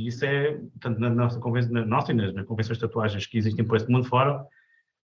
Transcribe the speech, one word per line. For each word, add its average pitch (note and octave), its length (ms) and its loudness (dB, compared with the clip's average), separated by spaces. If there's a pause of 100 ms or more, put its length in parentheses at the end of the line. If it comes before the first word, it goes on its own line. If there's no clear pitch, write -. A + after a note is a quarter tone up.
isso A#2+ 180 -4
é, C#3 300 2
portanto, - 440 -6
na A#2 100 2
nossa A#2 300 2
conven-, A#2+ 320 0
na A#2 160 0
nossa C3 240 0
e D3 40 2
nas, G2 200 0
nas F#2+ 120 -6
convenções A2+ 320 -2
de - 80 -4
tatuagens G#2 400 -2
que - 120 -2
existem A2 260 0
por A#2 120 0
esse G#2+ 120 0
mundo B2 200 4
fora, C3+ 360 2 (600)